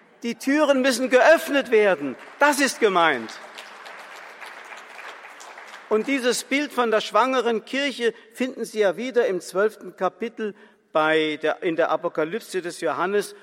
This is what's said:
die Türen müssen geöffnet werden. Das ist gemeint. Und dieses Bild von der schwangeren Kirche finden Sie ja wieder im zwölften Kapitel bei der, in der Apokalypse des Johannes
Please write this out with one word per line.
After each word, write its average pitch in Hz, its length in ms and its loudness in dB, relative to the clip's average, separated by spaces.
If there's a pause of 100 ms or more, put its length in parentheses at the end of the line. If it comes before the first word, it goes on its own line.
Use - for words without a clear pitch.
(220)
die 233 140 -4
Türen 277 460 2
müssen 254 260 2
geöffnet 262 640 4
werden. 185 440 2 (240)
Das 277 220 4
ist 269 180 0
gemeint. 165 540 2 (2500)
Und 214 180 0
dieses 254 380 0
Bild 285 280 -2
von 240 200 0
der 214 80 2
schwangeren 233 640 0
Kirche 254 480 -2 (200)
finden 247 320 -6
Sie 214 160 -6
ja 185 160 2
wieder 233 300 0
im 185 140 -2
zwölften 196 560 -4
Kapitel 214 580 -6 (380)
bei 156 500 2
der, 151 200 -2
in 170 120 -2
der 160 160 2
Apokalypse 165 720 -4
des 165 180 -10
Johannes 175 640 -2